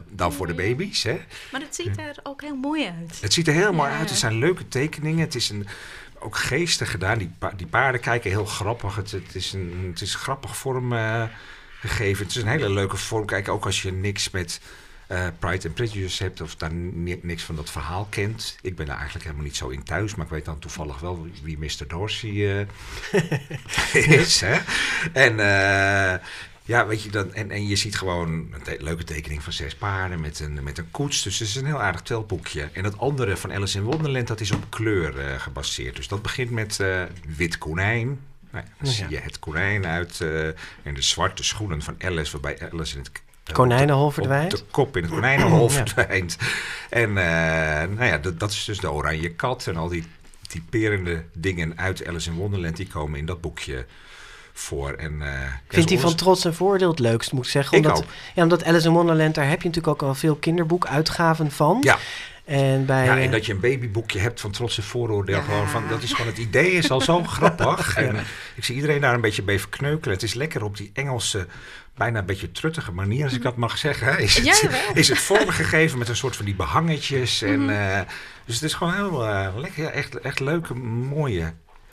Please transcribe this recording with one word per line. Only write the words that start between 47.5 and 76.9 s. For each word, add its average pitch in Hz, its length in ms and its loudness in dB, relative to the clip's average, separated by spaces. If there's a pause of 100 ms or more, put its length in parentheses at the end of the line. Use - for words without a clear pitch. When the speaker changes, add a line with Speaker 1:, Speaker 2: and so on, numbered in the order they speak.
Speaker 1:
nou 120 80 0
ja, 85 140 4
dat, 82 220 -4
dat 101 100 0
is - 140 -4
dus 104 160 -6
de 78 100 -2
oranje 78 440 -2
kat 127 320 -2
en 92 100 -2
al 82 120 -2
die 85 160 -4 (440)
typerende 90 840 -2
dingen 85 460 -2
uit 92 280 -2
Alice 85 240 -4
in 82 60 -4
Wonderland... 92 400 -2
die 98 120 -6
komen 76 300 -4
in 78 80 -4
dat 85 140 -6
boekje 67 460 -8 (640)
voor. 69 400 -6
En, 76 300 -6
eh, 71 60 -4
Speaker 3:
Ik 67 140 -4
Speaker 1:
ja, 67 80 -4 (180)
Speaker 3:
vind 165 200 6
die 180 100 6
Speaker 1:
zoals 170 160 4
Speaker 3:
van - 80 -
Trots 180 220 6
en 165 100 2
Voordeel 185 360 4
het 147 80 0
leukst, 117 340 2
moet 127 120 0
ik - 60 -4
zeggen. - 280 4
Speaker 1:
Ik 156 60 8
Speaker 3:
Omdat, 117 180 6
Speaker 1:
ook. - 60 -8 (260)
Speaker 3:
ja, 175 80 6
omdat 170 220 6
Alice 165 220 6
in 165 60 8
Wonderland... 160 420 6
daar 143 140 4
heb 165 140 2
je 180 60 0
natuurlijk 156 340 2
ook 139 60 2
al 135 60 2
veel 151 220 4
kinderboekuitgaven 160 1120 4
van. 160 300 4
Speaker 1:
Ja. - 180 8 (460)
Speaker 3:
En 135 400 4
bij, 131 200 4
Speaker 1:
Ja, 131 120 6
en 131 80 4
Speaker 3:
eh, 127 60 2
Speaker 1:
dat 110 160 2
je 110 60 -2
een 95 80 -2
babyboekje 117 580 0
hebt 113 220 0
van 101 100 -6
Trots - 260 -4
en 104 80 -4
Vooroordeel, 104 520 0
Speaker 2:
Ja. - 60 2
Speaker 1:
gewoon 104 260 0
van, 110 200 0
dat - 140 -2
is 113 100 -2
gewoon, - 140 0
het 107 120 -4
idee 127 320 4
is 165 200 2
al 131 100 2
zo 165 280 4
Speaker 3:
<laughs> - 100 -6
Speaker 1:
grappig. 165 580 2
En, 107 80 2
Speaker 3:
Ja. 123 80 0
Speaker 1:
eh, 101 140 -2 (280)
ik 117 100 -10
zie 120 100 -2
iedereen 143 260 2
daar 131 140 4
een 120 60 2
beetje 107 220 0
bij 101 160 2
verkneukelen. 139 560 -2
Het - 100 -4
is 107 100 -2
lekker 127 300 -4
op 101 120 -6
die 101 180 -10
Engelse, 120 520 -2 (480)
bijna 113 240 0
een 95 80 -2
beetje 95 260 -4
truttige 160 400 -4
manier, 101 320 0
als 131 80 0
ik 120 100 -2
dat 123 140 0
mag 117 220 0
zeggen, 135 280 0
hè, 156 120 4
is - 160 4
het, 240 100 4
Speaker 2:
Ja, 330 180 8
jawel. 277 180 2 (140)
Speaker 1:
is 160 140 6
het - 100 4
vormgegeven 160 800 4
met 117 100 -2
een 113 80 -2
soort - 200 -2
van 104 80 -6
die 101 100 0
behangetjes. 131 880 0